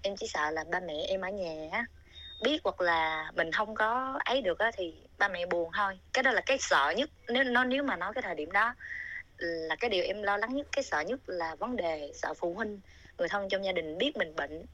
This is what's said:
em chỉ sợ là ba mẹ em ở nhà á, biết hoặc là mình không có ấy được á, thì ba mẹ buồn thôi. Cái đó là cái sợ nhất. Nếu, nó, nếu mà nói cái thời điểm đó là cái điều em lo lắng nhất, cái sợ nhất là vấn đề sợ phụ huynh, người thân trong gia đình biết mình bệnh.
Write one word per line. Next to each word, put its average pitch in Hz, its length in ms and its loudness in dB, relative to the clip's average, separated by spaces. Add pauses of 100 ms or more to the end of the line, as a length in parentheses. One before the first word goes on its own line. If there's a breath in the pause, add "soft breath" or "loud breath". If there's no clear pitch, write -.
em 196 140 0
chỉ 226 100 -4
sợ 151 240 0
là 160 200 -2
ba 180 100 0
mẹ 165 140 -6 (140)
em 190 120 0
ở 190 80 -4
nhà 165 440 -4
á, 226 120 0 (600 loud breath)
biết 302 200 -2
hoặc 190 160 -2
là 160 560 2
mình 165 160 0
không 214 220 0
có 254 500 0
ấy 254 180 2
được 180 160 2
á, 220 180 4
thì 170 180 -4 (240)
ba 202 100 4
mẹ 175 180 -2
buồn 170 300 0
thôi. 196 220 0 (140)
Cái 262 100 4
đó 262 100 6
là 196 140 4
cái 269 140 4
sợ 151 360 4
nhất. 277 140 0 (180)
Nếu, 254 160 4
nó, 247 200 4
nếu 262 180 2
mà 233 140 0
nói 180 180 -2
cái 254 80 -2
thời 185 120 -2
điểm 151 180 -4
đó 220 220 4 (640 loud breath)
là 165 380 -2
cái 240 140 0
điều 180 140 2
em 202 180 -2
lo 202 140 4
lắng 226 180 -2
nhất, 285 180 -2
cái 277 120 0
sợ - 160 0
nhất 208 260 -4
là 165 280 -4
vấn 233 220 -4
đề 156 380 -2
sợ - 200 -4
phụ 175 200 -2
huynh, 208 260 -4 (380 loud breath)
người 175 100 0
thân 196 200 -2
trong 196 160 0
gia 190 80 0
đình 160 260 -2
biết 269 180 0
mình 170 200 -4
bệnh. 156 380 -6